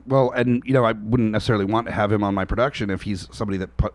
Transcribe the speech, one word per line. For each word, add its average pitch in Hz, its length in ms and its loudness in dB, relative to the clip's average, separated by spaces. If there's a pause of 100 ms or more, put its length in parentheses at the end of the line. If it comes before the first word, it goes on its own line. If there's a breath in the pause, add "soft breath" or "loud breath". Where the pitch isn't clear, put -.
Well, 131 260 2
and, 123 340 2
you 131 80 0
know, 127 100 4
I 113 80 4
wouldn't 110 400 0
necessarily 107 320 0
want 110 240 0
to - 60 -6
have 104 180 0
him 104 100 2
on 101 140 0
my 95 80 0
production 110 460 -2
if 95 140 -4
he's 98 280 -8
somebody 101 280 -4
that 92 180 -8
pu-, 107 180 0